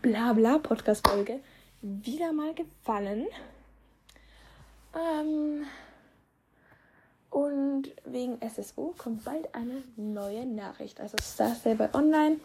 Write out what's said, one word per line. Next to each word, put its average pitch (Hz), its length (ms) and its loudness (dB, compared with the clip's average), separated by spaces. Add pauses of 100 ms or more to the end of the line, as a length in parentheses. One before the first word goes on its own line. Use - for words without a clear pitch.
Blabla-Podcast-Folge 226 1400 4 (400)
wieder 240 520 -4
mal 311 220 -2
gefallen. 214 720 -4 (1700)
Ähm, 302 720 0 (1700)
und 277 580 0 (160)
wegen 247 360 -6
S 226 180 -8
S 208 180 -10
O 330 200 -6
kommt 226 280 -8
bald 302 320 -6
eine 247 260 -6 (140)
neue 208 500 -6
Nachricht. - 540 -10
Also 214 200 -4
Star - 360 0
Stable 220 360 2
Online 302 520 6